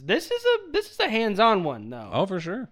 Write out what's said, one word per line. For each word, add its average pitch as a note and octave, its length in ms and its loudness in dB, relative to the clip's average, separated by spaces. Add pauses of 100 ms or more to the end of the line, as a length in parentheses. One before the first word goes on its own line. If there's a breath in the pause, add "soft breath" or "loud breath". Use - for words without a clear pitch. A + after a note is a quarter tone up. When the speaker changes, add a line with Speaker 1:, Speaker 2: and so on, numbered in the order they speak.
Speaker 1:
This A3+ 260 0
is A#4+ 140 -2
a, A4+ 280 2
this G#4 200 -2
is - 80 -6
a F#4+ 80 2
hands-on G#3+ 560 4
one, A#2 260 -6
though. A2+ 220 -12
Speaker 2:
Oh, D3+ 140 2
for F#3 140 -4
sure. F#3+ 320 -8